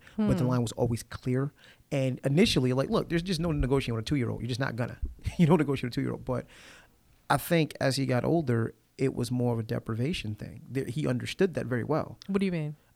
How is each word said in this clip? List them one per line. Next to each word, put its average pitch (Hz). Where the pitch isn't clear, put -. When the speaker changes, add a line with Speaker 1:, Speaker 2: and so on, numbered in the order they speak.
Speaker 1:
but 208
the 156
Speaker 2:
Hmm. 123
Speaker 1:
line 123
was 113
always 117
clear. 131
And 131
initially, 139
like, 135
look, 214
there's 165
just 175
no 175
negotiating 135
with 113
a -
two-year-old. 113
You're 117
just 123
not 135
gonna. 117
<laughs> -
You 175
don't 160
negotiate 135
with 117
a -
two-year-old. 120
But 123
I 143
think 160
as 131
he 135
got 123
older, 127
it 135
was 120
more 123
of 113
a 113
deprivation 117
thing. -
There, 127
he 147
understood 127
that 123
very 120
well. -
Speaker 2:
What 196
do 196
you 185
mean? 151